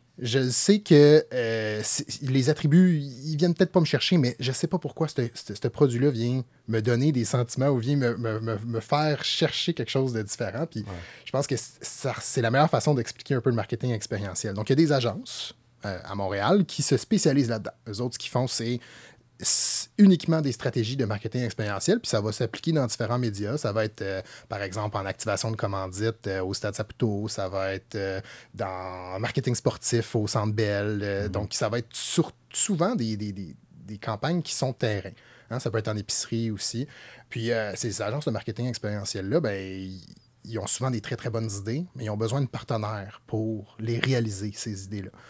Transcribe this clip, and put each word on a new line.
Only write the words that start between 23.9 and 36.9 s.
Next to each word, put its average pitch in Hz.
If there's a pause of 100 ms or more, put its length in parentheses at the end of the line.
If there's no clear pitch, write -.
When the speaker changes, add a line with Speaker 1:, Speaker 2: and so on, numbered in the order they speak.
Speaker 1:
euh, 95 (260)
par 101
exemple, 104
en 98
activation 101
de 110
commandite, 98
euh, 95
au 95
Stade 104
Saputo, 107
ça 98
va 95
être, -
euh, 95 (320)
dans 92
marketing 120
sportif -
au 107
Centre 107
Bell. 104
Euh, 101
Speaker 2:
Mhm. 107
Speaker 1:
donc, 104
ça 117
va 117
être -
sur-, - (200)
souvent 190
des, 113
des, 104
des, 92 (160)
des -
campagnes 143
qui -
sont 131
terrain. 101 (400)
Hein, 123
ça 117
peut 110
être 107
en 104
épicerie 113
aussi. 117 (420)